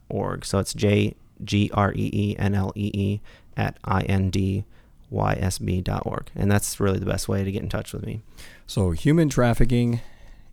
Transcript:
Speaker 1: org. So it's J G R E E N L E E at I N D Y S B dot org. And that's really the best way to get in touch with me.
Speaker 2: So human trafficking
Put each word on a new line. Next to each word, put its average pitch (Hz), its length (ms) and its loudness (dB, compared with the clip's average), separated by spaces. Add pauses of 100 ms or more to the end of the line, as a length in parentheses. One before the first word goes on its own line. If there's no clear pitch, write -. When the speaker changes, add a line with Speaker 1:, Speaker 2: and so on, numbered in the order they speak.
Speaker 1:
org. 95 360 -4
So 98 160 0
it's - 120 -4
J 104 440 2 (260)
G 101 320 2
R 101 200 2
E 101 180 -2
E 104 260 0
N 101 160 0
L 98 220 0
E 104 180 -4
E 101 260 0 (360)
at 104 260 -2
I - 200 2
N 95 280 2
D 98 340 0 (460)
Y 101 300 0
S 92 180 0
B 95 220 -2
dot 101 260 -2
org. - 300 -6
And 101 120 0
that's 104 300 2
really 98 220 0
the 95 60 -4
best 98 220 -2
way 101 140 0
to 98 80 -4
get 98 120 -4
in 101 60 -6
touch 107 240 -6
with 101 140 -10
me. 110 160 -8 (460)
Speaker 2:
So 92 240 0
human 151 360 4
trafficking 120 720 4 (520)